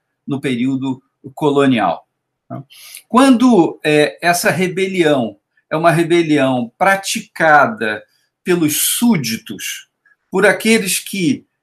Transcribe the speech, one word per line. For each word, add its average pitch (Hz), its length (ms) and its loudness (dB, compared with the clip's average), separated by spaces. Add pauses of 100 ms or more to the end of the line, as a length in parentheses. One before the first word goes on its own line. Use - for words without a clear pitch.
(280)
no 135 140 -6
período 131 600 -4 (320)
colonial? 131 720 0 (1000)
Quando, 233 800 4
eh, 151 360 2
essa 175 300 0
rebelião 165 880 -2 (320)
é 151 80 -4
uma 165 140 2
rebelião 151 840 0
praticada 143 1300 0 (400)
pelos 175 540 -2
súditos, 131 920 -4 (420)
por 196 160 0
aqueles 196 540 0
que, 175 460 -4 (180)